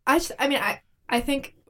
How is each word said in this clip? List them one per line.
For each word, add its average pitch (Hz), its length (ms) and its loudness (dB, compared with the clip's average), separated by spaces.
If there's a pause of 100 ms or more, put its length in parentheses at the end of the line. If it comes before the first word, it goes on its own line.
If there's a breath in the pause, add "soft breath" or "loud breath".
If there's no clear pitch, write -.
I 277 140 4
just, - 180 -8
I 277 120 0
mean, 277 100 2
I, 208 220 -4 (260)
I 240 140 0
think 277 340 -4 (140)